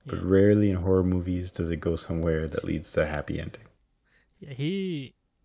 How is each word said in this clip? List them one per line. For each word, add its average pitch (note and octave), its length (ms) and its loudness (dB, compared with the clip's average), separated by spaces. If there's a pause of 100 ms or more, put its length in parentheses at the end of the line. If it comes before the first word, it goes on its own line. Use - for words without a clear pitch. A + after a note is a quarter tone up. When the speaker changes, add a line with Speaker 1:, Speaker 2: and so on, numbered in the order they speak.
Speaker 1:
but - 100 -8
Speaker 2:
Yeah. F2 80 -6
Speaker 1:
rarely G2+ 480 6
in F#2 60 0
horror F#2 260 4
movies F2+ 480 -2
does E2+ 180 -4
it E2+ 120 -4
go E2+ 160 -2
somewhere E2 500 -2
that - 160 -6
leads D#2+ 300 -4
to E2 100 2
a - 20 0
happy D2+ 340 -6
ending. - 240 -12 (760)
Speaker 2:
Yeah, D#3 140 -16
he, D#3+ 600 -6 (320)